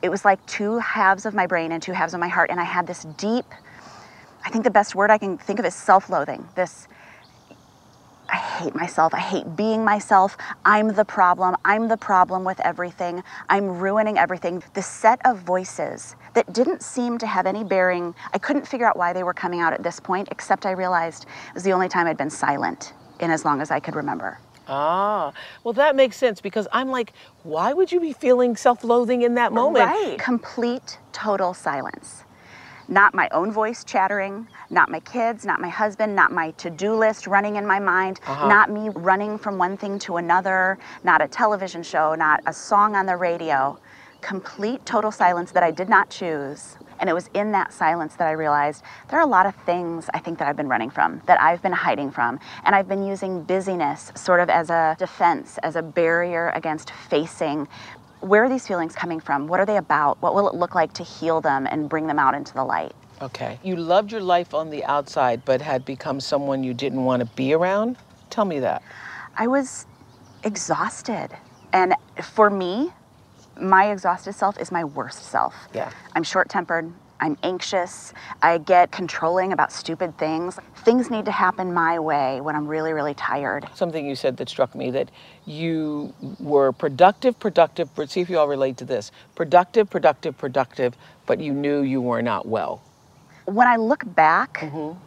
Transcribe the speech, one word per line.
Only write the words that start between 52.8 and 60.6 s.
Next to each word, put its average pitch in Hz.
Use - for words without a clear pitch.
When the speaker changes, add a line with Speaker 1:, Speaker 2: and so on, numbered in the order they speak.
Speaker 1:
been 196
using 190
busyness 175
sort 180
of 175
as 170
a 160
defense, 175
as 156
a 165
barrier 170
against 156
facing. 156
Where 208
are 262
these 262
feelings 170
coming 170
from? 143
What 175
are 196
they 214
about? 151
What -
will 202
it -
look 170